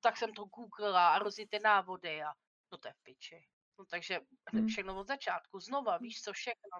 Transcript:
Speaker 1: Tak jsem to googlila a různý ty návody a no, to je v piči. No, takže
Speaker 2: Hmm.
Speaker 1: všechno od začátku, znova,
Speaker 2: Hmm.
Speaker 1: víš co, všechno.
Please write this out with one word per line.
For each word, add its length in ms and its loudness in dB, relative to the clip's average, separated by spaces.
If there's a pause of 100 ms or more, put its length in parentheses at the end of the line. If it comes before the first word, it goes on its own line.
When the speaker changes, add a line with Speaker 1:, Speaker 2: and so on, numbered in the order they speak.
Speaker 1:
Tak 160 4
jsem 160 -2
to 120 -10
googlila 680 4
a 60 4
různý 280 -4
ty 120 -2
návody 640 2
a 100 -6 (380)
no, 60 -14
to 100 -14
je 60 -12
v 100 -20
piči. 440 -20 (320)
No, 60 -20
takže 340 -4 (340)
Speaker 2:
Hmm. 140 4
Speaker 1:
všechno 320 -4
od 80 -8
začátku, 520 -4
znova, 320 -2
Speaker 2:
Hmm. 120 0
Speaker 1:
víš 200 -10
co, 100 -8
všechno. 360 -8 (100)